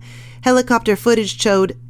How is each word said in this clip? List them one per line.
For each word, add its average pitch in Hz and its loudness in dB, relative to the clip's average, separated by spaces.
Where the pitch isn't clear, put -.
Helicopter 247 2
footage 226 -2
showed 196 0